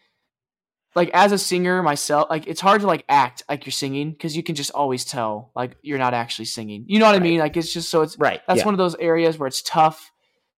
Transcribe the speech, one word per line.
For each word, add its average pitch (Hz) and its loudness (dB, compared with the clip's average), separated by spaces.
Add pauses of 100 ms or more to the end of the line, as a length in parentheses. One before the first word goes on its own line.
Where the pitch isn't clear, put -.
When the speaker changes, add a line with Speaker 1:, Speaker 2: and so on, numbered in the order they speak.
(960)
Speaker 1:
like, 175 2
as 202 6
a 196 2
singer 180 0
myself, 151 0
like, 156 -4
it's 160 -8
hard 202 4
to, 208 -2
like, 165 0
act 131 2
like 147 -6
you're 131 -10
singing, 143 -4
'cause 156 -8
you 165 -2
can 165 -6
just 143 -6
always 131 -2
tell, 110 -6
like, 123 -6
you're 143 -6
not 127 0
actually 117 -6
singing. 107 -10
You 202 2
know 220 6
what 214 8
Speaker 2:
Right. 196 4
Speaker 1:
I - 2
mean? 170 2
Like, 151 -2
it's 160 -4
just, 170 -8
so 165 2
it's, 156 -2
Speaker 2:
Right, 123 2
Speaker 1:
that's 185 2
Speaker 2:
yeah. 202 2
Speaker 1:
one 208 0
of 185 0
those 180 0
areas 165 2
where 147 -4
it's - -6
tough, - 2 (460)